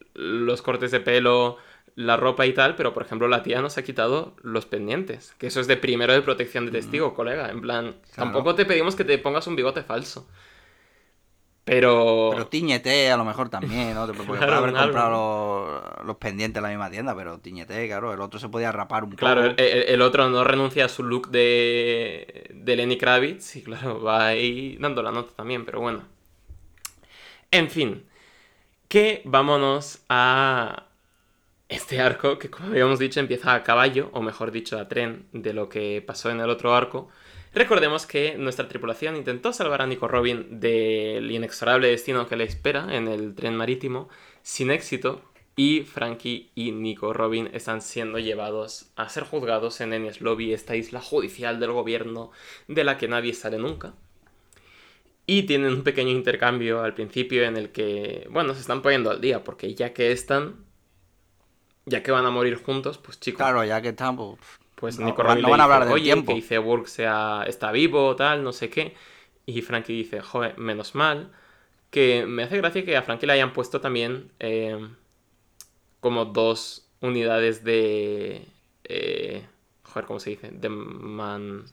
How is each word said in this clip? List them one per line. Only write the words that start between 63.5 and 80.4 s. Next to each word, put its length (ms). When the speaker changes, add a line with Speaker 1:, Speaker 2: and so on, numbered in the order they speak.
Speaker 2:
ya 180
que 80
están, 260
pues, 220
Speaker 1:
pues 240
Speaker 2:
no, 80
Speaker 1:
Nico 160
Speaker 2:
no 60
Speaker 1:
Robin 140
Speaker 2:
van 160
Speaker 1:
le 20
Speaker 2:
a 20
hablar 180
Speaker 1:
dice, 40
Speaker 2:
del 100
Speaker 1:
"Oye, 80
Speaker 2:
tiempo. 300
Speaker 1:
que 60
Iceberg 480
sea, 600
está 240
vivo, 440
tal, 280
no 100
sé 160
qué". 260
Y 180
Frankie 300
dice, 280
"Joder, 360
menos 380
mal". 360
Que 360
me 160
hace 140
gracia 280
que 120
a 60
Frankie 240
le 60
hayan 200
puesto 280
también, 580
eh, 380
como 260
dos 640
unidades 600
de, 840
eh, 640
joder, 220
¿cómo 140
se 120
dice? 200